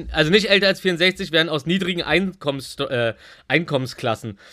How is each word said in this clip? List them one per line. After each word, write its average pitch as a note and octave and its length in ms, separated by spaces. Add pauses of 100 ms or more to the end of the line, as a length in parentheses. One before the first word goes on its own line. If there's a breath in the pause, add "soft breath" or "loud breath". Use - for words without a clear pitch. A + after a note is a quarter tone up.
(140)
also D#3 180
nicht G#3 180
älter G3 200
als G3 120
vierundsechzig, F3+ 520
werden E3 160
aus D3+ 180
niedrigen F3 360
Einkommens-, D3+ 760
äh, A#2+ 360 (340 loud breath)
Einkommensklassen. B2+ 880 (140 loud breath)